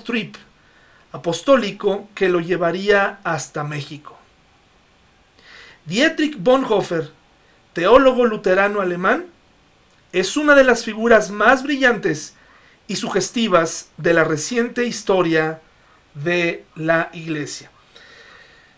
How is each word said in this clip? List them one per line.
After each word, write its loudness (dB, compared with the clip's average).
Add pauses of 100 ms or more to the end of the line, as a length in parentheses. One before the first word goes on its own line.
trip. -6 (760)
Apostólico 0
que 0
lo 2
llevaría 0
hasta -6
México. -12 (1700)
Dietrich 0
Bonhoeffer, 0 (600)
teólogo 4
luterano 0
alemán, -2 (840)
es -2
una 4
de 8
las 2
figuras 2
más 2
brillantes -2 (520)
y -8
sugestivas -2
de 0
la 4
reciente -2
historia 0 (520)
de -4 (100)
la -2
Iglesia. -10 (1080)